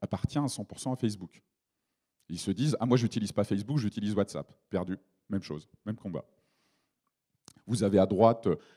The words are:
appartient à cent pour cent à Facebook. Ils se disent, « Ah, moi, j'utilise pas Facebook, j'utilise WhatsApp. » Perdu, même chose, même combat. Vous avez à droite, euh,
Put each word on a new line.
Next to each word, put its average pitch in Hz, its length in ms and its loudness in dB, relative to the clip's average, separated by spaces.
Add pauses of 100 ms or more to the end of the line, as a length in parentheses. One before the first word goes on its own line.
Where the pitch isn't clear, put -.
appartient - 380 -4
à 147 100 0
cent 113 160 -8
pour - 160 -16
cent 131 140 -4
à - 20 -4
Facebook. 104 460 -6 (880)
Ils 87 60 -8
se 98 140 -2
disent, « 120 280 2
Ah, 117 60 0
moi, 123 100 4
j'utilise 113 360 0
pas 104 100 0
Facebook, 104 360 -2
j'utilise 104 360 -2
WhatsApp. » 98 380 -2 (180)
Perdu, 92 260 -4 (320)
même 98 140 -4
chose, 76 260 -12 (160)
même 107 120 -6
combat. 82 280 -8 (1400)
Vous 113 160 -2
avez 101 160 6
à 95 80 8
droite, 110 400 4
euh, 90 80 4 (220)